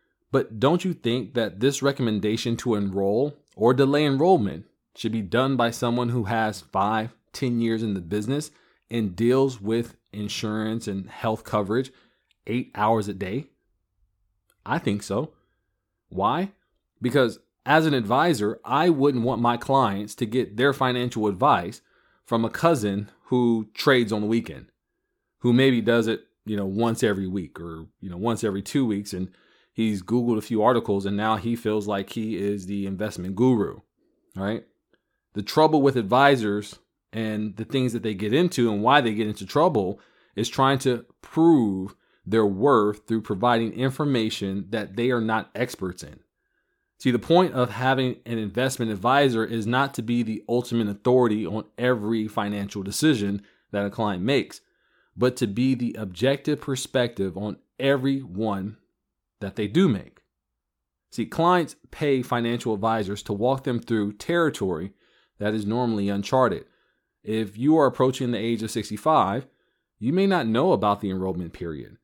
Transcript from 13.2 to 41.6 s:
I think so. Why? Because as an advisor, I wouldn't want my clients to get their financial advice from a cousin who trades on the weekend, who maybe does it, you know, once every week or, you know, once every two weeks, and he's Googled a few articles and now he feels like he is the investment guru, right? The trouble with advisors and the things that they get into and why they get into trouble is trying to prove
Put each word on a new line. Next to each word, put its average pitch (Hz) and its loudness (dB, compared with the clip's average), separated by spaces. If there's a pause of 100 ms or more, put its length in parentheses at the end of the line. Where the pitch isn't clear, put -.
I 135 -2
think 101 -4
so. 120 -4 (800)
Why? 127 -2 (500)
Because 120 2 (260)
as 160 6
an 147 2
advisor, 120 0
I 151 2
wouldn't 139 2
want 120 -2
my 120 2
clients 110 0
to 123 -4
get 107 -2
their 139 4
financial 123 -2
advice 101 0 (440)
from 113 0
a 110 -2
cousin 104 0 (180)
who 117 0
trades 123 2
on 107 -2
the 104 -2
weekend, 107 -4 (720)
who 123 2
maybe 127 4
does 117 2
it, 110 -4 (200)
you 107 -4
know, 98 -2
once 110 -2
every 98 0
week 92 -8
or, 82 -14 (140)
you 95 -12
know, 87 -12
once 110 -4
every 98 -2
two 135 -2
weeks, 104 -4
and 92 -6 (440)
he's 107 -2
Googled 117 0
a 104 -4
few 107 0
articles 107 2
and 101 -2
now 110 0
he 117 -2
feels 107 -2
like 101 -4
he 110 -6
is 101 -4
the 101 -6
investment 98 -6
guru, 110 2 (540)
right? 101 -6 (720)
The 107 -8
trouble 151 4
with 131 4
advisors 113 2 (320)
and 107 -6
the 110 -8
things 127 0
that 113 -4
they 110 -2
get 104 -4
into 135 4
and 104 -2
why 135 6
they 113 2
get 107 0
into 101 -6
trouble 117 2 (340)
is 110 -2
trying 135 2
to 123 0 (160)
prove 117 4 (320)